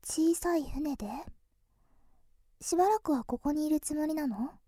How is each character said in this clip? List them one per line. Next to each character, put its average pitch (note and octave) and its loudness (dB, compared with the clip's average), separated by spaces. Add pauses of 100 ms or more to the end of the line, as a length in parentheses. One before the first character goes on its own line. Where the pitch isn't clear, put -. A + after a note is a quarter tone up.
小 E4 4
さ F4 0
い D4+ 0
船 C#4 -4
で？ G#3 -8 (1500)
し - -2
ば F4+ 6
ら A4 4
く - 0
は B3 0
こ B3 -4
こ D4 0
に D4+ 0
い D4+ 0
る D4+ 2
つ - -6
も D4+ -2
り D#4 -2
な D4+ -2
の？ A#3 -4 (180)